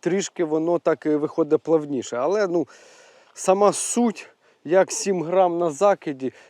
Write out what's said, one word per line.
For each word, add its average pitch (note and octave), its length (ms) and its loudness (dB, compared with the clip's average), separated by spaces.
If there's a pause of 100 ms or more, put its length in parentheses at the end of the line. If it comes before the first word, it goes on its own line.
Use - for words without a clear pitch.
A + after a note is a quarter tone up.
трішки F3+ 440 -2
воно D#3+ 340 0
так D#3+ 280 -2
і - 20 0
виходить D3+ 540 0
плавніше. D3 540 -2
Але, F#3 300 0
ну, E3+ 220 -2 (680)
сама G3 380 2
суть, - 580 -2 (340)
як F3+ 280 2
сім F#3 300 -4
грам F3 360 2
на E3+ 120 0
закиді, C#3+ 640 -2 (180)